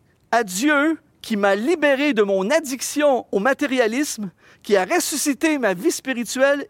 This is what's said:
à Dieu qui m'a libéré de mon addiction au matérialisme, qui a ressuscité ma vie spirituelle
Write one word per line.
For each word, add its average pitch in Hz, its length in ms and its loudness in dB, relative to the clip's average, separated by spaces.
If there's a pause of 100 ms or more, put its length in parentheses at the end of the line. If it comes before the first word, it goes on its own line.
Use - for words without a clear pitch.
(320)
à 240 120 4
Dieu 285 560 0 (220)
qui 214 160 -4
m'a 196 180 4
libéré 285 580 2
de 208 100 2
mon 196 260 0
addiction 277 800 0
au 196 80 0
matérialisme, 247 920 -2 (320)
qui 202 120 0
a 185 80 4
ressuscité 302 760 -2
ma 208 140 0
vie 226 180 -2
spirituelle 262 800 -2